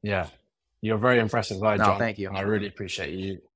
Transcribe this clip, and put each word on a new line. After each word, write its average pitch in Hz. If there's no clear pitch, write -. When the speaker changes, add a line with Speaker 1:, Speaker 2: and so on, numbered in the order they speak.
Speaker 1:
yeah. 95
You're 110
a 104
very 123
impressive 107
guy, 107
Speaker 2:
No, 107
Speaker 1:
John. 98
Speaker 2:
thank 113
you. 98
Speaker 1:
And 95
I 98
really 104
appreciate 90
you 95